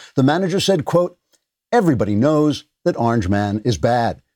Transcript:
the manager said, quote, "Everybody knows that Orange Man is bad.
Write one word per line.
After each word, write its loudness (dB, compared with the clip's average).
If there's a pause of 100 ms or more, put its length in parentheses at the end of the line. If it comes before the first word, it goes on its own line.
(160)
the 2
manager 0
said, 0
quote, -2 (520)
"Everybody 0
knows 2 (220)
that -2
Orange 0
Man -2
is -2
bad. -2 (120)